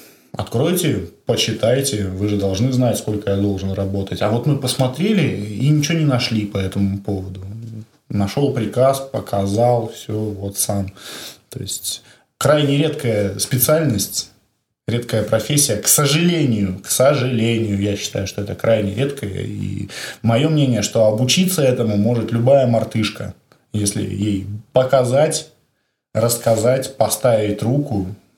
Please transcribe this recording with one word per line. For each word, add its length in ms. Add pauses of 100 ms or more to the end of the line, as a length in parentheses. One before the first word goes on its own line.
(320)
откройте, 760 (180)
почитайте, 800
вы 220
же 80
должны 340
знать, 280
сколько 320
я 60
должен 360
работать». 480
А 80
вот 180
мы 120
посмотрели 680
и 440
ничего 280
не 60
нашли 400
по 140
этому 400
поводу. 420 (720)
Нашёл 420
приказ, 480
показал, 880
всё, 320
вот 380
сам. 340 (560)
То 120
есть 420 (340)
крайне 400
редкая 640
специальность, 920 (560)
редкая 360
профессия, 540
к 120
сожалению, 920
к 100
сожалению, 880
я 160
считаю, 300
что 160
это 120
крайне 400
редкое. 480
И 460 (320)
моё 300
мнение, 320
что 240
обучиться 560
этому 340
может 360
любая 340
мартышка, 680 (380)
если 300
ей 440 (280)
показать, 760 (600)
рассказать, 840
поставить 640
руку, 520 (240)